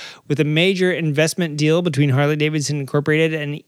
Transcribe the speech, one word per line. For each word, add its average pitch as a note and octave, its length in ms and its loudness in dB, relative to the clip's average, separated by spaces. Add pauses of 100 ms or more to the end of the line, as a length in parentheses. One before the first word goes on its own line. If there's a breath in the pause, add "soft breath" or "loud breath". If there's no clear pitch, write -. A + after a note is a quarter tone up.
(280 loud breath)
with D3+ 140 0
a - 20 0
major F3+ 480 2
investment D#3 640 0
deal D#3 260 2
between D3 280 0
Harley-Davidson D3 720 0
Incorporated D3+ 520 0
and D3 340 -6